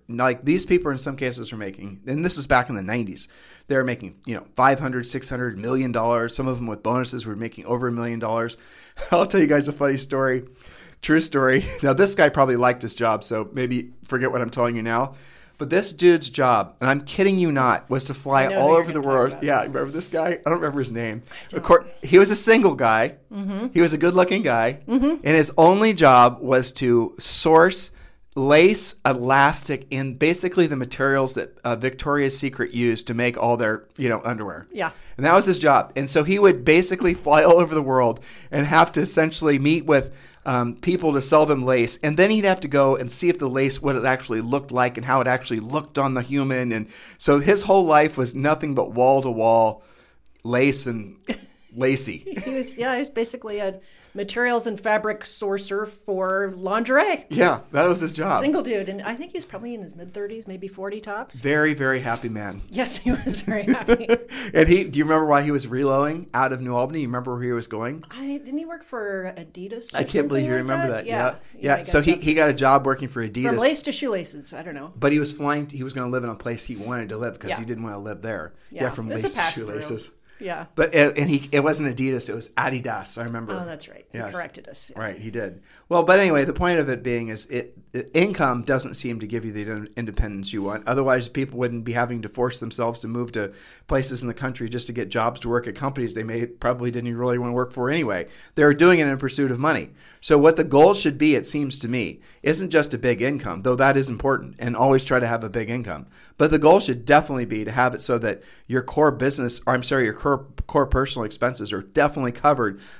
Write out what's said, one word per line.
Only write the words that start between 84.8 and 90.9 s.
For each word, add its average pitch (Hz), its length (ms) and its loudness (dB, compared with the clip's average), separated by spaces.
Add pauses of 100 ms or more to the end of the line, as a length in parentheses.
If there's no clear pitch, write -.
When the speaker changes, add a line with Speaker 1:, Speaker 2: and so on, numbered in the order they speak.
Speaker 2:
Yeah. 107 60 -12
Speaker 1:
Right, 101 160 -8
he 110 140 -14
did. 101 320 -10 (260)
Well, 170 140 4
but 185 160 6
anyway, 160 260 4
the 139 80 0
point 175 280 0
of 139 80 -2
it 120 160 -4
being 117 240 -2
is 110 180 -10
it, - 320 -8 (140)
it, 127 220 -8
income 156 480 0
doesn't 127 320 -4
seem 120 260 -8
to 107 80 -10
give 113 160 -6
you 110 80 -8
the 104 100 -8
in-, 107 340 -10
independence 104 560 -6
you 107 120 -6
want. 107 240 -6
Otherwise, 127 400 0